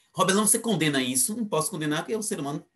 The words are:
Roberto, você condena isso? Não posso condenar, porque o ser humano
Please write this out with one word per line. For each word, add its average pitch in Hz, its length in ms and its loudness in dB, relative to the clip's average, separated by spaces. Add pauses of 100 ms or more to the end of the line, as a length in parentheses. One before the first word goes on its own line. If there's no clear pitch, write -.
(140)
Roberto, 185 260 4
você 214 200 4
condena 156 420 2
isso? 127 340 0
Não - 100 -4
posso 156 260 -2
condenar, 156 300 -2
porque 226 140 -6
o 220 60 -4
ser 202 180 -4
humano 147 260 -6 (100)